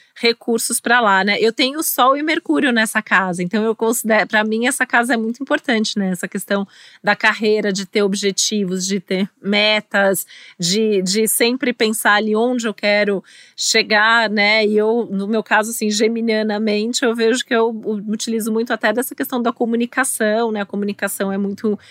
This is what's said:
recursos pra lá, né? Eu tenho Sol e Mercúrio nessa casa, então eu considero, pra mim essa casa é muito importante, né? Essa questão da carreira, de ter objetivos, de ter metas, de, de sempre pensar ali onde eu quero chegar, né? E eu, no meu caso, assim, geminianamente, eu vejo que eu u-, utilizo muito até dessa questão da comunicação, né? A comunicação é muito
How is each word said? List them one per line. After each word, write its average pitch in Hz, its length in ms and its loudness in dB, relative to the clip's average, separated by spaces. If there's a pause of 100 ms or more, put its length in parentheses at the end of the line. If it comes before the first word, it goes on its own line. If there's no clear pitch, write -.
(140)
recursos 233 640 -2
pra 240 220 2
lá, 196 240 4
né? 202 160 0
Eu 226 140 2
tenho 285 280 -2
Sol 269 360 2
e 294 40 -6
Mercúrio 302 480 0
nessa 226 300 0
casa, 185 420 0
então 208 220 -2
eu 226 100 0
considero, 220 540 0
pra 214 160 2
mim 220 220 -2
essa 262 180 0
casa 240 300 0
é - 20 2
muito 226 260 -4
importante, 247 560 -2
né? 190 120 0
Essa 185 180 -4
questão 202 400 -4 (340)
da 202 140 0
carreira, 214 560 2
de 190 140 -6
ter 208 160 0
objetivos, 196 840 -2
de 196 140 -2
ter 190 260 -2 (160)
metas, 208 840 0 (340)
de, 202 400 2
de 196 260 0
sempre 240 460 0
pensar 220 440 2
ali 214 200 0
onde 240 320 0
eu 202 60 -4
quero 208 500 0 (320)
chegar, 220 720 2
né? 214 380 2
E 214 100 0
eu, 220 340 2
no 196 160 -4
meu 220 160 0
caso, 214 280 2
assim, 226 200 -2
geminianamente, 220 1160 0
eu 226 80 2
vejo 233 280 2
que - 120 -4
eu 226 160 2
u-, 214 420 -6
utilizo 220 400 -4
muito 233 180 -2
até 220 220 0
dessa 247 220 -4
questão 269 260 -6
da 233 100 -2
comunicação, 233 1040 -2
né? 214 80 -4
A 202 60 -6
comunicação 202 640 -6
é 196 60 -4
muito 202 400 -4 (120)